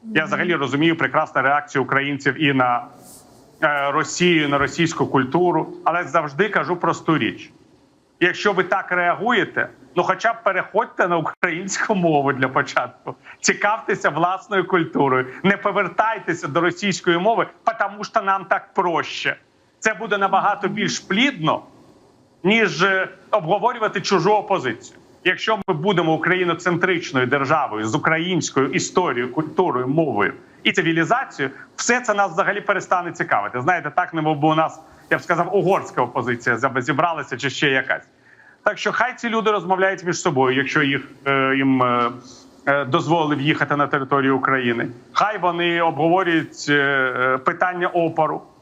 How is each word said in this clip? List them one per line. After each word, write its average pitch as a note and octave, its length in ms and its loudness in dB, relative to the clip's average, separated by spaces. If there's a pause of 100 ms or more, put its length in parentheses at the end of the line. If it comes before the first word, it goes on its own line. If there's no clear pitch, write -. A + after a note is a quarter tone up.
Я D#3 200 0
взагалі E3 300 0
розумію C#3+ 420 0
прекрасну C#3+ 460 0
реакцію C#3 400 0
українців C#3 600 -2
і C#3+ 100 4
на, B2 320 2 (760)
е, C#3+ 280 2
Росію, D#3 540 2
і C#3+ 40 -2
на C#3+ 100 2
російську C#3+ 480 0
культуру. D#3 680 0 (100)
Але E3+ 200 0
завжди D3+ 440 0
кажу F3 280 -2
просту E3 420 0
річ. G2+ 320 -4 (720)
Якщо F3+ 320 2
ви F3+ 120 4
так F#3 280 -2
реагуєте, F3 760 0 (280)
ну F3 60 2
хоча F#3 300 0
б A3+ 100 -8
переходьте G3 680 -2
на F3 80 2
українську F3 760 -4
мову D3+ 380 2
для C3 160 0
початку. C3 680 -4 (260)
Цікавтеся G3+ 680 0
власною F3+ 560 -2
культурою. C#3 600 2 (160)
Не G3 140 2
повертайтеся F#3+ 920 -2
до D3 120 0
російської F3 580 0
мови, F#3+ 280 0 (180)
потому G#3 400 -4
що A3 180 -2
нам F#3+ 220 -2
так F#3 300 -4
проще. D#3 640 -2 (420)
Це A3 160 -2
буде G3+ 240 -4
набагато G3 500 0
більш G3 300 -4
плідно, F#3+ 640 0 (840)
ніж, F#3 380 2
е, F#3+ 260 0 (220)
обговорювати G#3 720 0
чужу F#3 320 2
опозицію. F#3 680 -2 (240)
Якщо F#3 340 0 (100)
ми F#3 60 2
будемо E3 400 2
україноцентричною E3+ 1120 0
державою C3 600 0
з A2+ 80 -2
українською D#3+ 760 0
історією, B2+ 600 -2
культурою, D3+ 560 -2
мовою C3 440 0 (300)
і G#3 100 0
цивілізацією, E3 840 2 (220)
все B3 240 0
це A3+ 140 -2
нас G3+ 180 2
взагалі G3 280 0
перестане F3+ 520 0
цікавити. B2 480 -2
Знаєте, D3 360 0
так, F3 180 -2
немов D#3 240 0
би D3+ 100 4
у D#3 60 4
нас, D#3 260 0 (300)
я D#3+ 80 2
б - 20 -4
сказав, F3 360 0
угорська E3+ 460 0
опозиція A#2+ 540 -2
зіб-, B2+ 240 -2
зібралася D3 560 -2
чи C3+ 140 -4
ще C#3 200 0
якась. B2+ 380 -2 (540)
Так G#3 160 -2
що G#3 140 -4
хай A#3+ 240 0
ці A#3+ 120 -6
люди A3 220 2
розмовляють F#3 540 0
між F3 160 -2
собою, C3 360 2
якщо C#3 260 0
їх, C#3 260 -2 (180)
е, C3+ 300 2
їм, C3+ 260 4
е, A#2+ 280 2 (560)
е, C#3+ 180 2
дозволили D3+ 520 2
в'їхати D3 400 0
на C#3+ 100 2
територію C3+ 500 2
України. B2 520 0 (240)
Хай G#3 260 0
вони E3+ 440 0
обговорюють, E3 840 0
е, D3 40 4
е, C3 680 2
питання F3 500 -2
опору. D#3+ 540 0 (200)